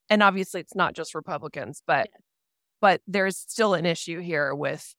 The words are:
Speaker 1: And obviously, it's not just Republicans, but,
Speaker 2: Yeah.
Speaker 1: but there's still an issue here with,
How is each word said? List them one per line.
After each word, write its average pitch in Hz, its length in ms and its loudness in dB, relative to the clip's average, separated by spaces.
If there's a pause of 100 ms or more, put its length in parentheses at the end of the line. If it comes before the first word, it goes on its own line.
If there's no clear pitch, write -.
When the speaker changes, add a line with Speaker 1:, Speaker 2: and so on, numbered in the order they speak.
(100)
Speaker 1:
And 214 120 6
obviously, 190 380 2
it's - 140 -14
not 180 200 0
just 165 200 -10
Republicans, 151 720 -10
but, 143 260 2
Speaker 2:
Yeah. - 60 -20 (640)
Speaker 1:
but 190 240 6
there's 190 320 0
still 214 340 0
an 170 140 2
issue 165 340 -4
here 147 340 -2
with, 143 440 -6